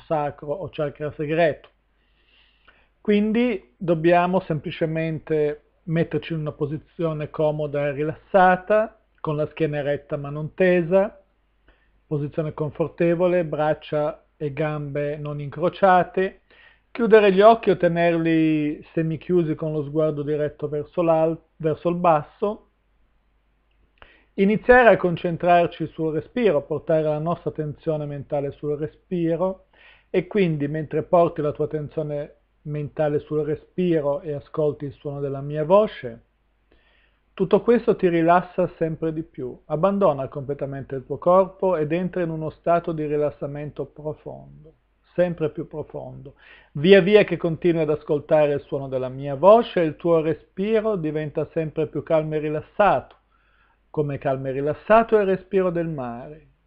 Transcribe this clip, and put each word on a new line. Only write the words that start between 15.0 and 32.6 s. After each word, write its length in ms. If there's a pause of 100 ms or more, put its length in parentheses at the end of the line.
non 240
incrociate, 1040 (500)
chiudere 400
gli 80
occhi 300
o 40
tenerli 1040 (140)
semichiusi 600
con 180
lo 100
sguardo 380
diretto 480
verso 320
l'al-, 400 (140)
verso 340
il 60
basso, 720 (1700)
iniziare 540
a 80
concentrarci 920
sul 260
respiro, 480
portare 400
la 160
nostra 320
attenzione 560
mentale 460
sul 260
respiro 920 (420)
e 160
quindi 400
mentre 340
porti 400
la 100
tua 140
attenzione 720 (300)